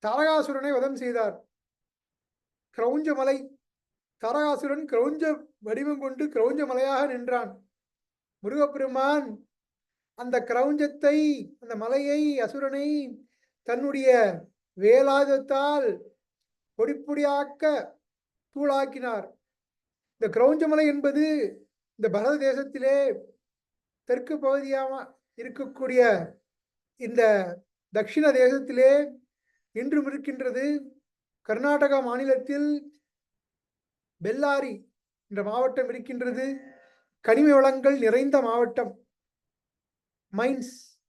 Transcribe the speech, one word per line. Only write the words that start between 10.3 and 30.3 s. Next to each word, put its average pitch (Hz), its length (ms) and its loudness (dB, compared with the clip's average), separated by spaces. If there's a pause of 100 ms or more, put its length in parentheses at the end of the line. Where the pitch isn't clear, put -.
கிரௌஞ்சத்தை, 285 1080 0 (120)
அந்த 233 160 -12
மலையை, 285 640 -2
அசுரனை 277 760 -4 (460)
தன்னுடைய 247 800 2 (400)
வேலாயுதத்தால் 269 1200 2 (800)
பொடிப்பொடியாக்க 285 1120 -2 (640)
தூளாக்கினார். 269 760 -4 (880)
இந்த 220 100 -2 (100)
கிரௌஞ்சமலை 302 480 4
என்பது 285 380 2 (720)
இந்த 208 240 -2
பரத 262 200 0
தேசத்திலே 269 840 -2 (840)
தெற்கு 247 340 -4
பகுதியாக 269 800 -4 (180)
இருக்கக்கூடிய 247 960 0 (640)
இந்த 240 260 -2 (720)
தக்ஷிண 269 380 2
தேசத்திலே 262 840 4 (540)
இன்றும் 277 360 -2
இருக்கின்றது. 277 840 -6 (560)